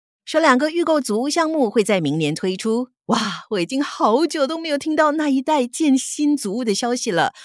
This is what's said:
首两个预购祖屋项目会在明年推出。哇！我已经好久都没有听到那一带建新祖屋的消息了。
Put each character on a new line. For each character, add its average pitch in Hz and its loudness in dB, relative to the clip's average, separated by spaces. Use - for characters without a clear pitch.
首 311 0
两 277 6
个 294 0
预 339 -2
购 311 2
祖 220 -2
屋 277 -4
项 320 0
目 294 2
会 226 2
在 190 0
明 147 0
年 156 0
推 185 -4
出。 226 -2
哇！ 202 -2
我 208 -2
已 170 -2
经 269 -2
好 277 2
久 302 -2
都 320 -6
没 330 -8
有 285 -2
听 311 -4
到 302 4
那 302 0
一 269 2
带 269 0
建 277 2
新 294 0
祖 208 -4
屋 247 -4
的 220 2
消 240 -2
息 240 -4
了。 160 2